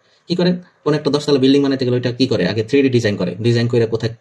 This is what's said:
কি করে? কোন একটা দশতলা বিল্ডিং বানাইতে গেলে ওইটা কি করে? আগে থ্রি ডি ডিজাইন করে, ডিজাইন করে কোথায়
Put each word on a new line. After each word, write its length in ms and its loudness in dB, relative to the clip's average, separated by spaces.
কি 80 -4
করে? 240 0
কোন 100 0
একটা 160 -2
দশতলা 300 0
বিল্ডিং 240 4
বানাইতে 220 -2
গেলে 100 0
ওইটা 160 -2
কি 160 0
করে? 200 0
আগে 160 -2
থ্রি 180 2
ডি 80 4
ডিজাইন 280 0
করে, 180 -4
ডিজাইন 320 0
করে 180 2
কোথায় 360 -4